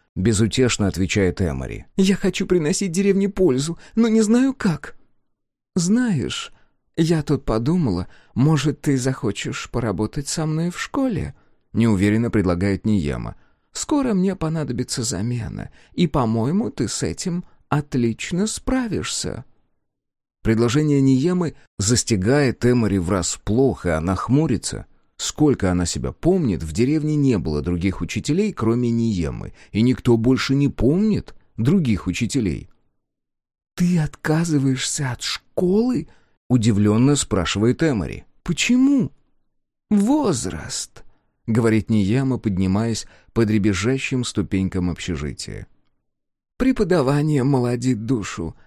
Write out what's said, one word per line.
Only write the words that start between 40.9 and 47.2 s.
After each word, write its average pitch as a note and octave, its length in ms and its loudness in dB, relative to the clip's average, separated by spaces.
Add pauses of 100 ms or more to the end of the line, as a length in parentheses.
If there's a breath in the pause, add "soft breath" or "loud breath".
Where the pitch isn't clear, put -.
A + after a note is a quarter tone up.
говорит A2+ 420 2
Нияма, A#2 480 2
поднимаясь G#2 720 -2 (260 soft breath)
по A2+ 120 2
дребезжащим A2 800 0
ступенькам F#2+ 640 -2
общежития. D2 800 -8 (920)
"Преподавание D#3 840 2